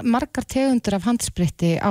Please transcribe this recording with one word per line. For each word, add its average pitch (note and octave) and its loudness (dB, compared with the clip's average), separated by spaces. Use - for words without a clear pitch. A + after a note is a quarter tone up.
margar A#3+ 0
tegundir B3+ 0
af F3 -4
handspriti E3+ 0
á G3+ 2